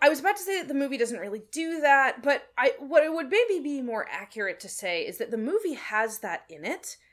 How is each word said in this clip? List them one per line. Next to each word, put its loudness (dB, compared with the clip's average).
I 10
was 0
about 2
to -10
say -2
that -8
the -6
movie -2
doesn't -2
really -8
do -4
that, 6
but 0
I, 4
what 4
it -2
would -2
maybe 2
be -4
more -4
accurate -6
to -16
say -4
is -8
that -6
the -2
movie -2
has -2
that -8
in -12
it, -8